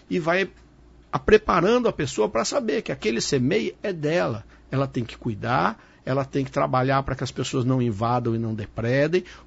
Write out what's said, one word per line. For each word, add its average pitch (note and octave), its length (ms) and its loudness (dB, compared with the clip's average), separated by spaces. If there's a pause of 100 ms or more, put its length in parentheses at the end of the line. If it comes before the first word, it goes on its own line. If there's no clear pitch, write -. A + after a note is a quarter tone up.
(100)
e F3+ 80 0
vai F3 320 0 (640)
a, C3+ 80 -2
preparando G#3+ 640 4
a F#3+ 60 2
pessoa F3 360 -2
pra A3+ 160 -2
saber B3 380 -2
que - 80 -10
aquele G#3+ 300 -2
cemei D3+ 600 0
é G#3 120 -4
dela, D#3 520 -2 (260)
ela C3+ 180 0
tem C3 160 -4
que - 120 -12
cuidar, B2+ 640 -2 (260)
ela C3+ 200 0
tem C3+ 200 -2
que C3 60 -8
trabalhar C3+ 540 2
para C3+ 100 -2
que C3 80 -6
as C3 80 -6
pessoas - 340 -2
não C3 160 2
invadam A#2 540 0
e A2+ 40 -2
não A2+ 140 -2
depredem, C3 680 0 (240)